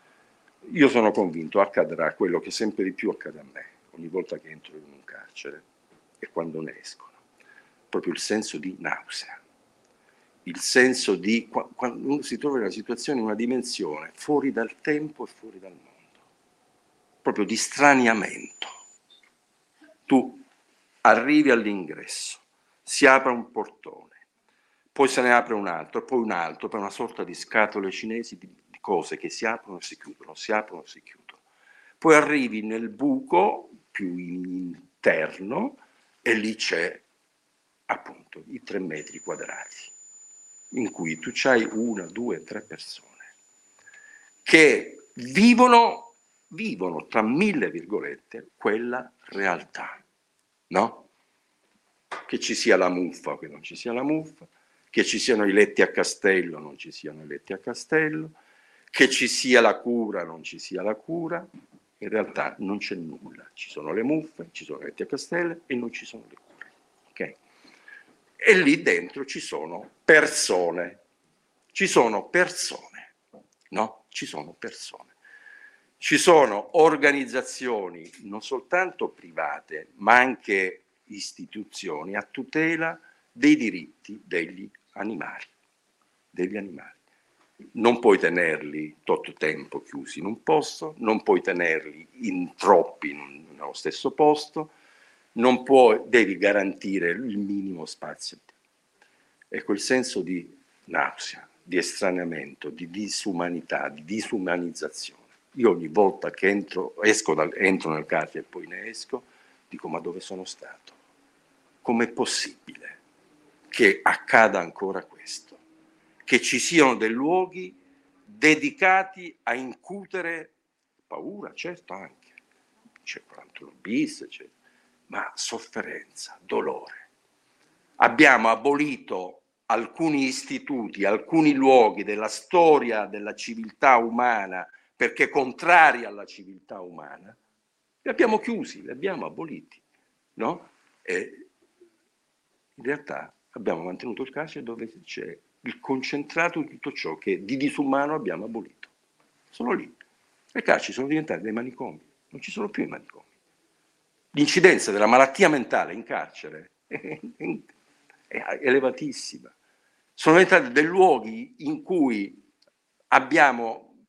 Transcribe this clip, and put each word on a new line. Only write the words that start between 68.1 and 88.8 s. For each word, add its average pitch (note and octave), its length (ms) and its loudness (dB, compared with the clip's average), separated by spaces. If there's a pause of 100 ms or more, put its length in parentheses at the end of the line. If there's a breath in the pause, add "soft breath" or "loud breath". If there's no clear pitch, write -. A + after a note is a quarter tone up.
E G#3 200 6
lì D3+ 240 4
dentro F2+ 460 -2
ci - 120 -10
sono E2+ 500 -10 (140)
persone, F2+ 960 2 (720)
ci F#3+ 140 0
sono A2+ 380 4
persone, - 920 -4 (540)
no? - 400 -6
Ci - 160 -12
sono E2+ 280 -12
persone. - 560 -18 (920 loud breath)
Ci - 180 0
sono C#3+ 640 6
organizzazioni B2+ 1300 2 (120)
non G#2 180 -12
soltanto F3 680 -4
private, D#2 880 -10
ma G#2+ 200 6
anche G2+ 680 0 (200)
istituzioni F#2+ 1120 -12
a G#2 60 -6
tutela D#3+ 760 -4 (320 soft breath)
dei D3 260 6
diritti G2 680 -6
degli F2+ 440 -8 (240)
animali, G#2 520 -10 (880)
degli - 260 -6
animali. F#2+ 400 -14 (760)
Non A#2 260 4
puoi G2 200 6
tenerli D#2 840 -2